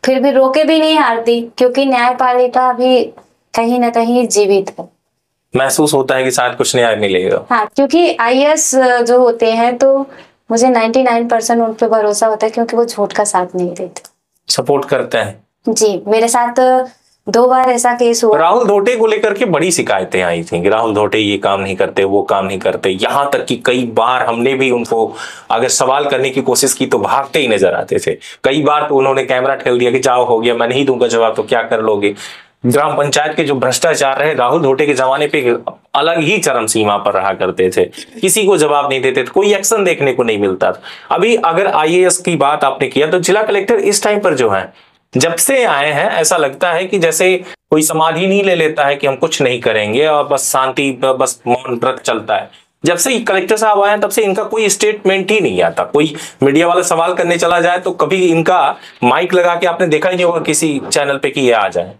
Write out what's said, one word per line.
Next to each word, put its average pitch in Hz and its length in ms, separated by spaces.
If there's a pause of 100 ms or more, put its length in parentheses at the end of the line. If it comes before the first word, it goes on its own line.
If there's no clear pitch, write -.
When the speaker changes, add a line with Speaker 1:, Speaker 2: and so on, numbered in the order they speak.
Speaker 1:
फिर 262 160
भी 277 100
रोके 262 340
भी 311 160
नहीं 311 180
हारती, 233 600
क्योंकि 254 280
न्यायपालिका 247 840
भी 247 320 (500)
कहीं 233 260
ना 233 100
कहीं 233 380
जीवित 196 500
है। 180 100 (680)
Speaker 2:
महसूस 143 380
होता 135 200
है 131 100
कि 131 60
शायद 123 240
कुछ - 220
न्याय 117 200
मिलेगा। 95 540
Speaker 1:
हाँ, 269 260
क्योंकि 311 440
आईएएस 269 540
जो 247 440
होते 233 340
हैं 233 260
तो 269 280 (440)
मुझे 226 180
नाइंटी 233 340
नाइन 233 260
परसेंट 233 340
उन 226 100
पे 226 140
भरोसा 214 400
होता 220 200
है, 220 40
क्योंकि 233 260
वो 240 80
झूठ 202 280
का 214 120
साथ 180 300
नहीं 180 200
देते। 180 280 (460)
Speaker 2:
सपोर्ट 139 360
करते 123 340
हैं। 107 260 (240)
Speaker 1:
जी, 214 400
मेरे 226 200
साथ 254 560 (440)
दो 233 180
बार 254 240
ऐसा 240 220
केस 233 320
हुआ। 214 140
Speaker 2:
राहुल 202 280
धोटे 202 300
को 226 100
लेकर 214 280
के 202 100
बड़ी 175 260
शिकायतें 95 520
आई 85 200
थी 85 200
कि 95 60
राहुल 110 260
धोटे 104 240
ये 101 200
काम 98 220
नहीं 95 160
करते, 98 280
वो 98 180
काम 98 220
नहीं 101 140
करते, 98 320
यहाँ 120 420
तक 127 120
कि 120 220
कई 127 180
बार 113 420
हमने 120 280
भी 131 160
उनको 113 440 (360)
अगर 120 180
सवाल 135 360
करने 135 260
की 127 120
कोशिश 127 300
की 131 140
तो 123 120
भागते 135 400
ही 131 100
नजर 95 260
आते - 240
थे। - 140 (320)
कई 143 180
बार 147 260
तो 143 80
उन्होंने 135 280
कैमरा 131 300
ठेल 123 240
दिया 120 120
कि 131 80
जाओ 127 260
हो 117 160
गया, 117 140
मैं 117 140
नहीं 135 180
दूंगा 123 200
जवाब 113 280
तो - 80
क्या 117 200
कर 117 180
लोगे। 104 340 (520)
ग्राम 139 300
पंचायत 147 380
के 165 100
जो 139 100
भ्रष्टाचार 135 640
रहे 151 160
राहुल 131 280
धोटे 135 240
के 143 80
जमाने 131 320
पे 151 120
एक 120 380 (180)
अलग 165 240
ही 165 200
चरम 127 280
सीमा 104 300
पर 101 160
रहा 98 200
करते 92 440
थे, 95 80 (360)
किसी 196 240
को 190 120
जवाब 147 320
नहीं 131 140
देते 131 200
थे, 120 40
कोई 208 280
एक्शन 202 300
देखने 143 280
को 123 100
नहीं 113 160
मिलता 92 340
था। - 80 (300)
अभी 214 260
अगर 175 300
आईएएस 175 520
की 175 180
बात 143 280
आपने 135 240
किया 143 180
तो 175 140
जिला 185 220
कलेक्टर 208 320
इस 202 300
time 208 160
पर 180 140
जो 123 160
है, 95 380 (280)
जब 165 200
से 262 280
आए 151 280
हैं 165 180
ऐसा 175 260
लगता 151 360
है 175 120
कि 190 140
जैसे 180 440 (280)
कोई 156 120
समाधि 160 440
नहीं 196 180
ले 185 100
लेता 156 300
है 143 120
कि 143 100
हम 135 100
कुछ 156 260
नहीं 123 180
करेंगे 110 460
और 147 220
बस 139 240
शांति, 135 520
बस 131 420
मौन 123 360
व्रत 127 220
चलता 110 300
है। 95 160 (340)
जब 175 120
से 262 160
ये 233 80
कलेक्टर 196 360
साहब 214 260
आए 202 80
हैं 208 100
तब 202 100
से 226 120
इनका 202 200
कोई 214 260
statement 196 600
ही 214 100
नहीं 95 220
आता। 85 220
कोई 151 320 (260)
media 143 240
वाला 175 160
सवाल 175 320
करने 175 220
चला 175 240
जाए 175 180
तो 180 120
कभी 175 360
इनका 165 500 (280)
mic 165 300
लगा 175 200
के 175 120
आपने 170 200
देखा 156 220
ही 180 80
नहीं 175 100
होगा 170 140
किसी 151 400 (120)
channel 143 240
पे 135 140
कि 143 100
ये 123 120
आ 104 160
जाए। 90 320